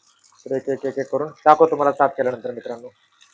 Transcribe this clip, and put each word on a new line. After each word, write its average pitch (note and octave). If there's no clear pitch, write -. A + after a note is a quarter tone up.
तर C3
एक, C3
एक, C3+
एक, C3
एक C3+
करून C#3+
दाखवतो D3+
तुम्हाला C#3+
साफ C#3
केल्यानंतर B2
मित्रांनो. A#2+